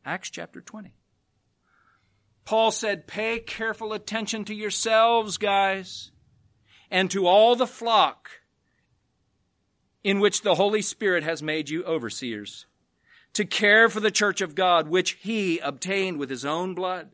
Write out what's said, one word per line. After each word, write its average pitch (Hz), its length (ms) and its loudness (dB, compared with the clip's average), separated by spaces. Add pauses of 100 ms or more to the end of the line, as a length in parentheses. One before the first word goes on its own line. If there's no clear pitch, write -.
Acts 175 280 -10
chapter - 320 -14
twenty. 202 320 -20 (1500)
Paul 220 260 2
said, 208 360 -4
"Pay 226 340 -6
careful 220 520 -6
attention 214 540 -6
to 214 80 -10
yourselves, 220 840 2
guys, 196 760 -2 (800)
and 185 200 2
to 190 160 0
all 220 300 8
the 240 100 0
flock 220 640 0 (1700)
in 202 160 2
which 196 220 2
the 196 140 2
Holy 202 260 2
Spirit 180 440 -2
has 156 180 -4
made 156 260 -4
you 160 160 -6
overseers, 117 800 -6 (720)
to 214 100 0
care 214 460 4
for 202 100 -6
the 208 100 0
church 202 300 0
of 165 140 -6
God, 175 340 2
which 185 220 0 (100)
he 196 380 -2
obtained 180 600 -4
with 135 120 -6
his 131 160 -8
own 175 280 -4
blood. 180 400 -8